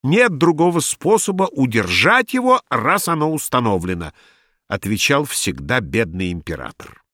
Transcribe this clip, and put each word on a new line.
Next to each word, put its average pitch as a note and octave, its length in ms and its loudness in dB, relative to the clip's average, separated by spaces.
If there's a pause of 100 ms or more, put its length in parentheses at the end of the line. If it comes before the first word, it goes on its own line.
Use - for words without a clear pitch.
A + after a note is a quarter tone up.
Нет F#3 340 4
другого E3+ 440 2
способа F#3+ 640 0
удержать A#2+ 880 0
его, B3+ 360 2
раз C3+ 380 0
оно D#3+ 260 0
установлено, F#2 800 -2 (540)
отвечал G#2+ 560 0
всегда F2+ 560 -4
бедный F2+ 520 -4
император. D#2+ 720 -10 (100)